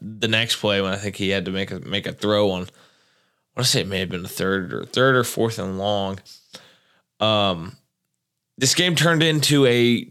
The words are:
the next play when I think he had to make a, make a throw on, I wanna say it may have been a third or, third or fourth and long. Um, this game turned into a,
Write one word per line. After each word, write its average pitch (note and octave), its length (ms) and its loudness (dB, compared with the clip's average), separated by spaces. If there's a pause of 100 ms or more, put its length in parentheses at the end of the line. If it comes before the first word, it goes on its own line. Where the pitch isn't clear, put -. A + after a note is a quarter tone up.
the A2 260 -6
next A2 280 0
play G2+ 260 0
when F#2+ 100 -2
I G2 40 -2
think G2+ 200 -8
he G2 140 -2
had G2 160 -2
to F#2+ 60 -6
make F#2+ 180 -4
a, F#2+ 80 -10
make G2 280 -6
a F#2 60 -6
throw G#2 380 2
on, F#2 140 -4
I - 960 -18
wanna B2+ 80 0
say B2 120 2
it E2+ 60 -4
may F#2+ 140 -4
have F2+ 100 -4
been F2+ 120 -8
a F#2 60 -12
third F#2+ 460 -4
or, - 100 -6
third C3 320 2
or A#2+ 80 4
fourth A2+ 340 -2
and F#2+ 200 -6
long. G2 400 -2 (1000)
Um, G2+ 580 0 (800)
this C3 160 0
game F3+ 200 2
turned D#3+ 280 4
into D3 420 4
a, A#2+ 460 4